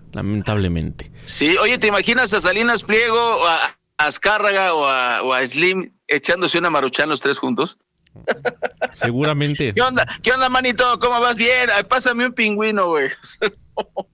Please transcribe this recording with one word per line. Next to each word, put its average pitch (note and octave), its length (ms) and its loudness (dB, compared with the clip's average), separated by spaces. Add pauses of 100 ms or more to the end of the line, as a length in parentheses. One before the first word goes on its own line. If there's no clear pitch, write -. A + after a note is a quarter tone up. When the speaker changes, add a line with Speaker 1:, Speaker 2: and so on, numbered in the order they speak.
(140)
Speaker 1:
lamentablemente. G2 1000 -2 (140)
Speaker 2:
Sí, D#3+ 320 0
oye, A3 200 2
¿te G#3+ 100 0
imaginas G#3+ 460 2
a G3+ 80 2
Salinas G#3 420 2
Pliego A3+ 340 2
o A3+ 280 2
a E3 320 0 (200)
Azcárraga F#3+ 760 2
o D3+ 140 2
a, B2+ 340 0
o B2+ 120 0
a B2+ 120 0
Slim F3 460 -2 (160)
echándose F3 500 0
una E3+ 120 0
Maruchan D3 400 0
los D3+ 120 -2
tres C#3 160 0
juntos? C3 400 -4 (1160)
Speaker 1:
Seguramente. C#3+ 800 -2
Speaker 2:
<laughs> - 20 -8
¿Qué A3 60 2
onda? B3 260 0 (160)
¿Qué A3+ 80 2
onda, C4 180 2
manito? B3 500 0
¿Cómo B3 200 2
vas? A#3+ 160 2
Bien. A#3+ 400 2
Ay, G3+ 80 0
pásame B3 420 0
un B3 80 -4
pingüino, G#3+ 540 0
güey. D3 220 0 (300)
<laughs> G#3+ 100 -2 (640)